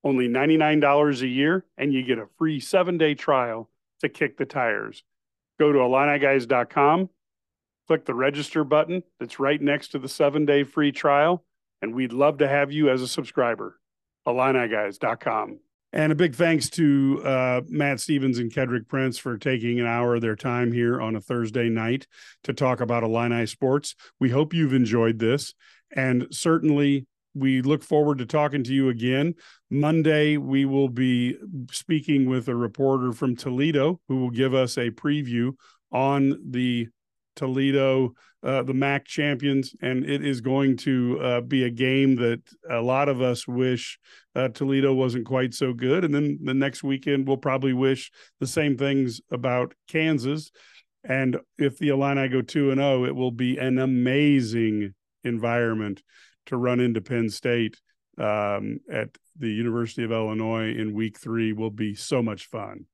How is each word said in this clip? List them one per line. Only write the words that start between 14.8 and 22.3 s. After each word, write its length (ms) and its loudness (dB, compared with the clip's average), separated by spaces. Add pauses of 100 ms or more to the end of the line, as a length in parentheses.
dot 220 -2
com. 400 -4 (340)
And 180 2
a 40 2
big 200 0
thanks 360 2
to, 520 2
uh, 460 0
Matt 320 -2
Stevens 360 0
and 140 -4
Kedrick 380 -4
Prince 280 -2
for 200 -8
taking 420 -2
an 60 0
hour 300 0
of 60 -2
their 140 -2
time 380 -2
here 260 0
on 160 -4
a 60 -6
Thursday 480 -2
night 360 -2 (380)